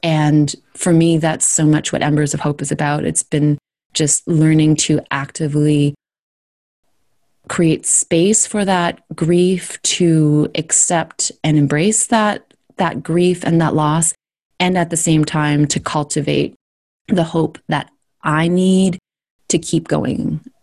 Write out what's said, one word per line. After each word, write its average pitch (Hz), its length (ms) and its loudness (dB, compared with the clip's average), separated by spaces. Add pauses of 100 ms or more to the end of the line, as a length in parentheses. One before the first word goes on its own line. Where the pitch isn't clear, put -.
And 151 520 2 (200)
for - 180 0
me, 165 240 4
that's 156 300 -2
so 165 180 0
much 151 280 2
what - 100 -2
Embers 147 320 0
of 151 60 -4
Hope 147 200 -4
is 143 100 -6
about. 147 340 -2
It's 156 180 -4
been 147 360 0 (360)
just - 340 -2
learning 156 480 4
to 151 240 0 (100)
actively 147 840 -2 (1500)
create 160 380 0
space 185 600 0
for 208 180 -4
that 175 360 -2 (140)
grief, 180 680 0
to 156 720 2
accept - 800 -2 (100)
and 156 140 2
embrace 151 520 0
that, 214 440 -2 (240)
that - 260 -4
grief 175 420 0
and 170 160 2
that 160 140 0
loss, 151 380 0 (480)
and 180 160 0
at 170 140 -2
the 170 60 -4
same 156 280 2
time 147 420 0
to - 140 -4
cultivate 143 760 -4 (540)
the 180 160 2
hope 160 340 -4 (100)
that 151 220 -4 (320)
I 160 260 0
need 185 500 2 (500)
to 170 100 0
keep 165 300 -4
going. - 520 -4 (220)